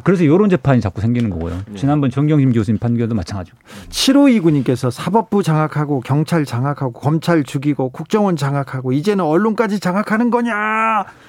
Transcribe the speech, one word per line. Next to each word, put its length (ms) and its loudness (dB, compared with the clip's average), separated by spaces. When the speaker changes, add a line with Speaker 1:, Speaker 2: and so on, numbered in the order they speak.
Speaker 1:
그래서 220 2
이런 240 4
재판이 320 2
자꾸 180 -4
생기는 300 0
거고요. 260 -6
Speaker 2:
네. 80 -16
Speaker 1:
지난번 340 0
정경심 400 2
교수님 260 2
판결도 380 -2
마찬가지고. 420 -8
Speaker 3:
칠오이구님께서 1000 2
사법부 520 -2
장악하고 580 0
경찰 420 0
장악하고 480 -4
검찰 540 0
죽이고 460 -4
국정원 440 0
장악하고 560 -4
이제는 320 0
언론까지 560 0
장악하는 500 0
거냐? 760 -2